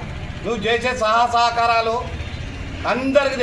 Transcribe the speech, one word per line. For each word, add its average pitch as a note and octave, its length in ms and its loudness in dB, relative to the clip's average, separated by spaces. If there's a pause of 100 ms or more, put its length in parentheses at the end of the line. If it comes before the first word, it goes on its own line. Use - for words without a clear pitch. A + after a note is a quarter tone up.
(440)
నువ్వు A3 220 -4
చేసే A#3 280 0 (100)
సహా A3 180 4 (140)
సహకారాలు A#3 580 2 (1000)
అందరికీ C4+ 480 2